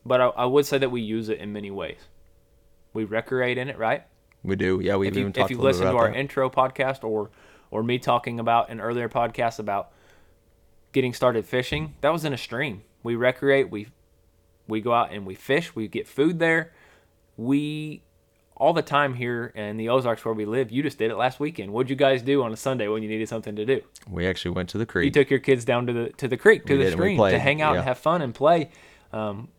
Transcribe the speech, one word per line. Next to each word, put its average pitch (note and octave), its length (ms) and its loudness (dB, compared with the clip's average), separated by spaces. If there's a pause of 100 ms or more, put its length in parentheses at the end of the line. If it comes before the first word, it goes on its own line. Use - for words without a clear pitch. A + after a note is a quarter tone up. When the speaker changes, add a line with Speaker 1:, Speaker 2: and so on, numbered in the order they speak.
Speaker 1:
but B2+ 160 4
I, B2+ 60 6
I B2 180 -2
would C#3 200 4
say C#3+ 120 0
that C3 140 0
we B2 100 -4
use A2 280 -4
it A2 100 -2
in G#2 120 -10
many G#2 200 -10
ways. F2+ 260 -8 (960)
We A2 120 -4
recreate B2 520 -2
in B2+ 120 -4
it, - 80 -10
right? A2+ 260 -2 (400)
Speaker 2:
We F#2+ 120 -2
do, F#2+ 240 0
yeah. F#2+ 160 0
We've G2 140 0
Speaker 1:
If G2 60 -4
you, G2 60 0
Speaker 2:
even G2+ 100 -2
Speaker 1:
if - 40 -8
Speaker 2:
talked G2 140 0
Speaker 1:
you B2+ 60 -4
Speaker 2:
a - 20 -6
little B2+ 120 2
Speaker 1:
listen C3 160 2
Speaker 2:
bit F#2+ 60 2
Speaker 1:
to B2+ 40 2
Speaker 2:
about A#2 80 4
Speaker 1:
our A2 80 2
Speaker 2:
that. A#2+ 80 -4
Speaker 1:
intro C3+ 300 -2
podcast C3 540 -2
or, G#2+ 280 -4 (400)
or G#2+ 120 -4
me A#2+ 140 0
talking A#2+ 420 -2
about A#2 300 2
an A2+ 100 -12
earlier A#2 300 -4
podcast A#2 500 -2
about G2+ 320 -4 (1000)
getting B2+ 220 0
started A#2 320 0
fishing, D3 560 -4
that C#3 80 2
was D#3+ 140 0
in D3 100 -2
a A#2+ 40 -4
stream. A#2 460 -6 (200)
We A#2 120 -2
recreate, B2+ 540 2
we, G#2 180 -10 (800)
we A2 140 -2
go A#2 120 0
out A#2 180 2
and G2 140 -10
we F#2+ 100 -10
fish, D#3 400 -2
we A2 120 -6
get - 200 -8
food E3 320 2
there. E3 320 0 (680)
We, D3 640 -4 (520)
all D3+ 160 4
the E3 100 2
time C#3 340 0
here A#2+ 400 -6
in G#2+ 220 -8
the A2 120 -2
Ozarks A#2+ 340 2
where A2+ 100 -2
we G#2+ 120 -4
live, A2+ 260 -2
you C3 120 -2
just C#3+ 140 -6
did A2 140 0
it G#2 60 -6
last B2+ 220 0
weekend. A2 340 -6
What'd B2 160 0
you C#3 60 -4
guys C3+ 260 2
do C3+ 220 2
on A2+ 100 -4
a A2 40 -10
Sunday B2 300 -2
when A2 160 -2
you G#2+ 60 -6
needed A2 180 -2
something A2 300 -8
to G#2+ 80 -4
do? B2 160 2 (280)
Speaker 2:
We F2 180 -2
actually F2 240 -2
went F2+ 180 -4
to - 80 -6
the A2 60 -2
Speaker 1:
You - 40 -6
Speaker 2:
creek. F#2+ 260 2
Speaker 1:
took C#3 160 4
your C3+ 100 4
kids B2 260 2
down B2 220 0
to B2 60 0
the, A#2+ 180 -2
to - 160 -6
the B2 100 -2
creek, G#3 300 6
to D#3 60 2
Speaker 2:
We C#3 40 4
Speaker 1:
the C3+ 80 4
Speaker 2:
did, F2+ 80 2
and - 80 0
we F#3 60 2
Speaker 1:
stream, G3 100 0
Speaker 2:
played, G2+ 140 6
Speaker 1:
to - 80 4
hang D3+ 220 0
out D3+ 120 4
Speaker 2:
yeah. F3 60 0
Speaker 1:
and C#3+ 80 -2
have B2+ 100 0
fun E3 240 0
and B2 120 -4
play. D#3+ 360 4 (420)
Um, G#2+ 460 -8